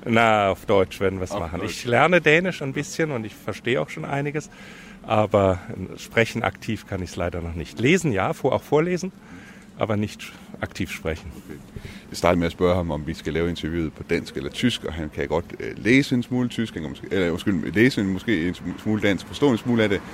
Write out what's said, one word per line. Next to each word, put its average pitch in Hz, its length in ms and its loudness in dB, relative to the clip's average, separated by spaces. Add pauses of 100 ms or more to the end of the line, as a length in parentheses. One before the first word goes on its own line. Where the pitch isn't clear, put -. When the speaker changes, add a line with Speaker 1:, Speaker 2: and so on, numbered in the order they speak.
Speaker 1:
Na, 110 460 6
auf - 160 -2
Deutsch 98 340 4
werden 95 220 0
wir's 90 100 -6
Speaker 2:
Auf - 80 -4
Speaker 1:
machen. 85 220 -4
Speaker 2:
Deutsch. 90 100 -6
Speaker 1:
Ich - 140 -10
lerne 147 340 4
Dänisch 160 420 2
ein 135 120 -4
bisschen 151 380 -4
und 117 140 -4
ich 104 100 -10
verstehe 120 440 -2
auch 151 100 -4
schon 156 140 -10
einiges, 147 460 -4 (580)
aber 101 520 4 (360)
sprechen 113 480 0
aktiv - 440 -4
kann 92 140 -4
ich's 85 140 -8
leider 87 240 -2
noch 85 160 -6
nicht. 82 240 -8
Lesen 160 320 4
ja, 104 220 2
vor-, - 180 0
auch - 120 0
vorlesen, 175 500 0 (640)
aber 107 180 0
nicht - 380 -4 (280)
aktiv - 260 -6
sprechen. 80 440 -6 (140)
Speaker 2:
Okay. 76 140 -14 (500)
Jeg - 80 -10
startede 87 220 4
med 85 60 2
at 85 60 0
spørge 90 240 4
ham, 85 160 0
om 76 160 -4
vi 82 60 -6
skal 78 200 -6
lave 85 160 2
interviewet 80 440 -2
på - 100 -14
dansk - 340 -4
eller 69 120 -6
tysk, - 340 -2
og 80 100 -6
han 78 160 -6
kan 73 180 -4
godt, 78 180 0 (140)
øh, 57 180 -8
læse 131 380 4
en 120 80 0
smule 123 260 -2
tysk, 113 240 -4
han 85 100 -6
kan 69 60 -6
måske, - 220 -10
eller, 90 200 2
undskyld, 82 420 0
læse 117 280 4
en, 98 60 2
måske 92 400 0
en 90 80 -2
sm-, 85 280 -10
smule 107 180 0
dansk, 101 260 0
forstå 143 240 2
en 110 60 2
smule 117 260 2
af 104 60 4
det, 95 120 2 (120)